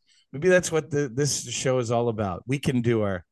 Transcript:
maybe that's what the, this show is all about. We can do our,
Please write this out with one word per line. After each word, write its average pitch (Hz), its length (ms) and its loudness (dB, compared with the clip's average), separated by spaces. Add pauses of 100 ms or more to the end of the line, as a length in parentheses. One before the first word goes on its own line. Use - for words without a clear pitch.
(320)
maybe 151 160 0
that's 180 240 4
what 156 180 -2
the, 147 180 -2
this 131 400 -2
show 127 300 0
is 117 140 -2
all 120 160 2
about. 101 380 -4
We 139 120 -2
can 131 240 0
do 113 200 2
our, 95 300 -2